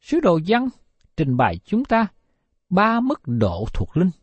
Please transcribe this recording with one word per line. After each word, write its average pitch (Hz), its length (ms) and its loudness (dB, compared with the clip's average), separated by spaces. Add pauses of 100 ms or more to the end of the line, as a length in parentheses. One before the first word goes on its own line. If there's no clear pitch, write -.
sứ 320 200 -2
đồ 185 160 4
Giăng 226 320 0 (480)
trình 139 200 0
bày 101 280 0
chúng 233 200 -2
ta 226 220 0 (640)
ba 220 300 2
mức 262 260 -4
độ 110 480 -2
thuộc - 220 -4
linh. 180 140 2 (120)